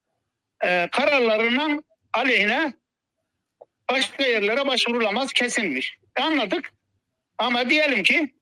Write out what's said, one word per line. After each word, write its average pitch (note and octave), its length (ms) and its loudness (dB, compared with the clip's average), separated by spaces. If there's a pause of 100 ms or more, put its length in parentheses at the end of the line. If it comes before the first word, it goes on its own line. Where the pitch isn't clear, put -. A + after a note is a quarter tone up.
(640)
e, F3 280 2
kararlarının C4 920 2 (300)
aleyhine A#3+ 600 0 (1160)
başka C4 360 -2
yerlere A#3 420 0
başvurulamaz A#3+ 640 0
kesinmiş. A3 640 -4 (180)
E, B3 60 0
anladık. D4 520 -2 (640)
Ama A#3+ 320 -2
diyelim C#4+ 340 0
ki D4 380 0